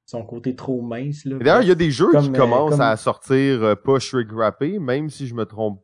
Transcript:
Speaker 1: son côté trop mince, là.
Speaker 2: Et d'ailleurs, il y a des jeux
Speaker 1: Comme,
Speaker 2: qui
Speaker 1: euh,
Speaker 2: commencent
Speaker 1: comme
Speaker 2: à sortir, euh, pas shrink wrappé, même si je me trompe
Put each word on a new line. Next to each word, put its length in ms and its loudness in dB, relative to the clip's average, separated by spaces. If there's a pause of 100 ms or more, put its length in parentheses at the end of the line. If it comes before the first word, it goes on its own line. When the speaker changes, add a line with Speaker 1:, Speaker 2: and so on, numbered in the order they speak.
Speaker 1:
son 200 -12
côté 280 -8
trop 280 -6
mince, 420 -8
là. 160 -6
Speaker 2:
Et 60 -6
d'ailleurs, 160 4
il 80 2
y 20 8
a 40 6
des 160 0
jeux 200 2
Speaker 1:
Comme, 140 4
Speaker 2:
qui 60 -2
Speaker 1:
euh, 100 2
Speaker 2:
commencent 300 2
Speaker 1:
comme 100 2
Speaker 2:
à 160 2
sortir, 680 0
euh, 120 4
pas 240 2
shrink 340 -4
wrappé, 440 -2
même 320 -4
si 180 -12
je 60 -12
me 120 -4
trompe 380 -6